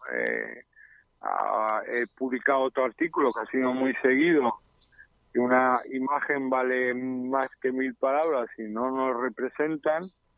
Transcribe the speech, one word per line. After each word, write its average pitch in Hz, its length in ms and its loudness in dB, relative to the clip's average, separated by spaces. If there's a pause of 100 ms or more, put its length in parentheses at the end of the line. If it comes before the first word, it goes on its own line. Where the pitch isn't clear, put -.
(140)
eh, 58 520 -4 (560)
ah, 104 680 -2
he 120 200 -2
publicado 131 540 0
otro 131 240 0
artículo 151 460 0
que 113 100 -6
ha 110 60 -4
sido 131 260 0
muy 131 280 0
seguido, 135 580 4 (720)
que 120 60 2
una 127 400 4 (120)
imagen 135 580 -2
vale 127 440 0
más 131 560 -2 (120)
que 127 100 0
mil 131 240 -2
palabras 139 600 0
y 113 60 -10
no 113 280 -4
nos 131 300 -2
representan, 151 880 -2 (260)